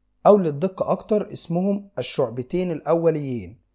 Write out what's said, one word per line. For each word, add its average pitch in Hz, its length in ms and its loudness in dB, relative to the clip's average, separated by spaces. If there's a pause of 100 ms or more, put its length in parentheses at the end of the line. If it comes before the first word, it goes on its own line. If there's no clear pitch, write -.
(260)
أو 202 120 10
للدقة 160 540 -2
أكتر 202 420 -2
اسمهم 202 560 -4 (100)
الشعبتين 131 720 -2
الأوليين، 147 880 -2 (160)